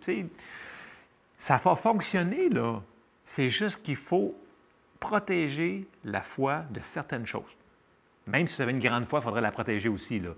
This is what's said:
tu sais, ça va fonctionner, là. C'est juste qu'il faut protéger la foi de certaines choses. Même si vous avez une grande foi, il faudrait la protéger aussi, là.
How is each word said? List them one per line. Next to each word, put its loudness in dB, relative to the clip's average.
tu -20
sais, -2
ça 2
va 4
fonctionner, 2
là. 0
C'est 2
juste -2
qu'il -2
faut 0
protéger 0
la -2
foi 0
de -8
certaines -6
choses. -6
Même 2
si -6
vous -2
avez 2
une 2
grande 4
foi, 0
il -6
faudrait 0
la 2
protéger 0
aussi, -2
là. -6